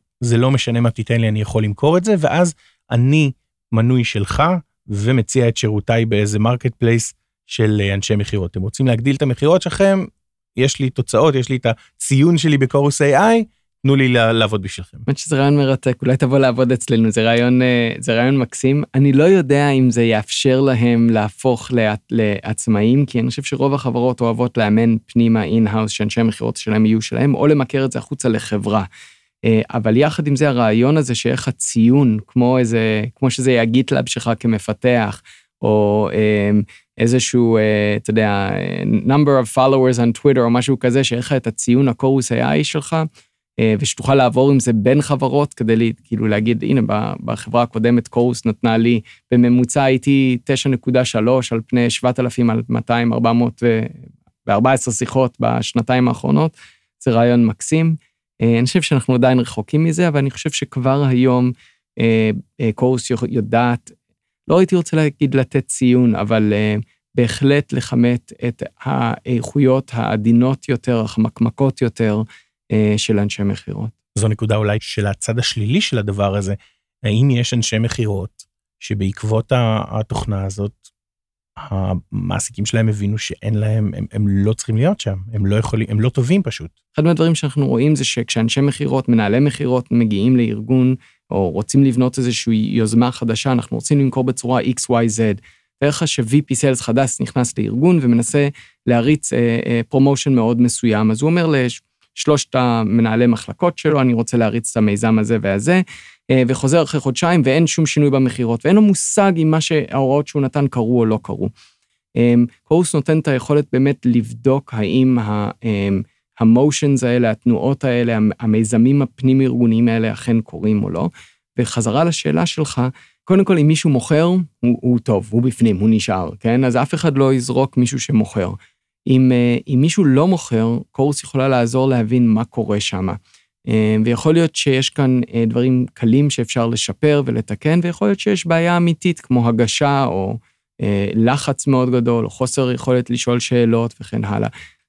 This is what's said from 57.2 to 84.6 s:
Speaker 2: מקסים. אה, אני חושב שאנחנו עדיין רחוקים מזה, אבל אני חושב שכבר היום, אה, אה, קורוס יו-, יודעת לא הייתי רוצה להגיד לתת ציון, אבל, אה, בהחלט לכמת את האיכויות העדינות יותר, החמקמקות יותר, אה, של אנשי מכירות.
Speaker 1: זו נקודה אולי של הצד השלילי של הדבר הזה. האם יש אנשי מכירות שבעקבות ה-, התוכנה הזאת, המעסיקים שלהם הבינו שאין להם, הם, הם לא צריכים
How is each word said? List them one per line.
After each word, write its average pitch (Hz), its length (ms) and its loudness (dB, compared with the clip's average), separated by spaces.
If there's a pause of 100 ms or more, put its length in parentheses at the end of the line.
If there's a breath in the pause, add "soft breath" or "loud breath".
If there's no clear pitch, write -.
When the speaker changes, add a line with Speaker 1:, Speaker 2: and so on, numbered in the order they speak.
Speaker 2:
מקסים. 160 500 -2 (460)
אה, 117 160 2
אני 120 80 0
חושב 170 160 0
שאנחנו 131 320 0
עדיין 127 260 4
רחוקים 120 440 -4
מזה, 165 240 0
אבל 147 100 -2
אני 139 120 -2
חושב - 200 -8
שכבר 135 540 -2
היום, 127 480 2 (460 soft breath)
אה, 113 320 2 (300)
אה, 117 140 0
קורוס 127 360 -2
יו-, 123 60 -2 (120)
יודעת 120 640 -2 (560)
לא 165 100 4
הייתי 185 180 2
רוצה 160 200 -2
להגיד 147 380 0
לתת 131 320 0
ציון, 123 480 2
אבל, 107 380 0
אה, 107 240 0 (380)
בהחלט 135 580 0
לכמת 120 600 -2 (160)
את - 140 -8 (180)
האיכויות 127 1120 -2
העדינות 117 720 0
יותר, 120 320 -2
החמקמקות 113 840 -2
יותר, 110 400 -2 (500 loud breath)
אה, 107 240 2
של 107 220 0
אנשי 101 240 -4
מכירות. 101 480 -6 (280)
Speaker 1:
זו 107 100 0
נקודה 107 280 -2
אולי 107 240 -2
של - 260 -6
הצד 113 320 -4
השלילי 117 420 -2
של 131 180 -2
הדבר 101 380 -2
הזה. 98 180 -4 (480 soft breath)
האם 113 280 2
יש 120 240 -2
אנשי 113 240 -2
מכירות 107 680 -4 (360)
שבעקבות 107 720 -4
ה-, 113 300 2 (180)
התוכנה 104 440 -6
הזאת, 101 280 -6 (840)
המעסיקים 95 1120 -6
שלהם 113 220 0
הבינו 101 300 -2
שאין - 360 -6
להם, 107 420 0
הם, 98 160 -6
הם 107 160 0
לא 98 240 2
צריכים 110 240 -4